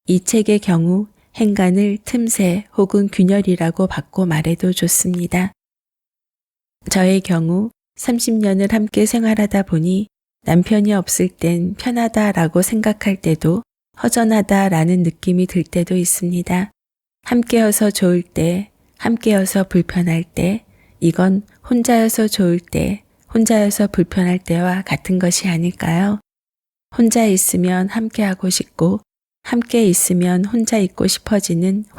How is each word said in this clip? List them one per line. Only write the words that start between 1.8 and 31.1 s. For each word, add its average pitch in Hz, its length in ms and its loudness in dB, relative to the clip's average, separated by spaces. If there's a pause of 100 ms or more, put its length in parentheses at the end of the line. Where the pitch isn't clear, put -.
틈새 214 600 -2 (120)
혹은 202 320 2
균열이라고 185 800 0
받고 - 380 -4
말해도 165 480 0
좋습니다. 180 800 -2 (1400)
저의 190 320 2
경우 175 500 -2 (240)
삼십 233 400 -2
년을 196 360 0
함께 214 340 0
생활하다 214 580 0
보니 185 440 -2 (380)
남편이 208 480 2
없을 185 360 -2
땐 175 460 -2
편하다라고 214 840 0
생각할 208 600 -2
때도 160 420 -2 (380)
허전하다라는 196 1040 2
느낌이 180 440 0
들 175 160 -2
때도 175 320 -4
있습니다. 180 760 -2 (520)
함께여서 226 680 2
좋을 180 300 0
때, 175 500 -4 (260)
함께여서 202 640 0
불편할 175 600 0
때, 196 420 -4 (340)
이건 185 440 2 (260)
혼자여서 226 580 2
좋을 175 320 0
때, 165 440 -4 (300)
혼자여서 214 540 2
불편할 180 520 0
때와 180 420 -2
같은 185 380 -4
것이 180 280 0
아닐까요? 175 720 -2 (800)
혼자 226 280 2
있으면 185 600 0
함께하고 208 600 -4
싶고, 185 500 -2 (440)
함께 233 420 0
있으면 180 600 2
혼자 226 320 -2
있고 190 300 0
싶어지는 190 760 -2 (140)